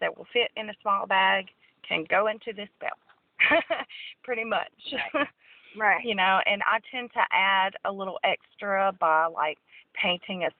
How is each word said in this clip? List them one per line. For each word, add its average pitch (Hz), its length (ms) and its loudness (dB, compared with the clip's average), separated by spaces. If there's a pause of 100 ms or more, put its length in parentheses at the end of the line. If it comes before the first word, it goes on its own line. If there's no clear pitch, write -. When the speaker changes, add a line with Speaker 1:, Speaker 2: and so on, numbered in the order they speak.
Speaker 1:
that 170 160 -4
will 170 160 -16
fit 240 240 0
in 214 120 -8
a 208 120 -12
small 196 240 0
bag 190 420 2 (400)
can 165 220 -4
go 196 180 4
into 214 280 -6
this 208 220 -14
spell, - 840 -2
<laughs> - 640 -8
pretty 226 200 -6
much. 214 280 -4 (420)
Speaker 2:
Right. 285 140 0 (500)
Right. 202 280 4
Speaker 1:
You 214 100 0
know, 190 300 4
and 202 180 0
I 220 160 2 (120)
tend 247 220 -8
to 233 80 0 (100)
add 190 420 2 (120)
a 202 60 -2
little 196 320 -8
extra 196 760 0
by, 160 280 4
like, 156 300 -4 (360)
painting 180 500 -4
a 165 60 0 (100)